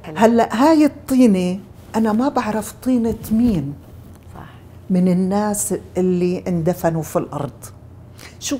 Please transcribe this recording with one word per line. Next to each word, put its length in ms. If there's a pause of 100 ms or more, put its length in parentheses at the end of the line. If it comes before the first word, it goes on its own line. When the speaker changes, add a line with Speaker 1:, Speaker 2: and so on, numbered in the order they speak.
Speaker 1:
حلو. 120
Speaker 2:
هلأ 320 (140)
هاي 220
الطينة 720 (380)
أنا 160
ما 160
بعرف 540
طينة 320 (180)
مين 420 (600)
Speaker 1:
صح. 120 (440)
Speaker 2:
من 180
الناس 680 (220)
اللي 520
اندفنوا 540
في 160
الأرض. 320 (920)
شو 200